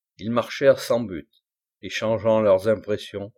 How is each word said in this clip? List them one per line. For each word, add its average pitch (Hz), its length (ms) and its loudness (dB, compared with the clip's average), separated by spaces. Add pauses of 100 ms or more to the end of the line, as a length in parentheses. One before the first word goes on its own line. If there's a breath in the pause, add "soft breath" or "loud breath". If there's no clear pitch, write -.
(160)
Ils 101 140 -10
marchèrent 127 500 2
sans 120 200 0
but, 95 280 -10 (520)
échangeant 110 600 0
leurs 98 280 4
impressions 101 680 -4